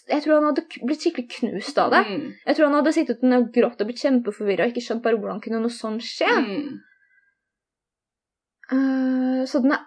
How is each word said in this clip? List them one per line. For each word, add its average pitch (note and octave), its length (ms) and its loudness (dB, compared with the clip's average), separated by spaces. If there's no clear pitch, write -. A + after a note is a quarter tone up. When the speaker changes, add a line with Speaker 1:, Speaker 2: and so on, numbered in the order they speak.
Speaker 1:
jeg D4 140 0
tror D4+ 120 2
han D4+ 80 4
hadde D4+ 240 0
k-, - 180 -10
blitt D4 160 -2
skikkelig B3 300 -2
knust A3 480 -6
av - 120 4
det. F4+ 140 6
Speaker 2:
Mm. G#3 280 -8
Speaker 1:
Jeg - 100 0
tror D#4+ 120 4
han C#4+ 80 2
hadde D4+ 180 2
sittet B3+ 300 -2
ned B3+ 160 6
og A#3+ 140 0
grått A#3+ 280 2
og A3 60 -2
blitt A#3+ 160 -10
kjempeforvirret G#3+ 640 0
og A#3+ 80 -4
ikke A#3+ 100 -6
skjønt A#3 160 -4
bare A#3 160 2
hvordan G3 240 -6
kunne A3 220 -4
noe A#3 80 -2
sånt A3+ 320 -8
skje. - 240 -4
Speaker 2:
Mm. C4 520 -2
Speaker 1:
Eh, C4 760 0
så C4+ 160 0
den C#4 80 4
er - 160 -2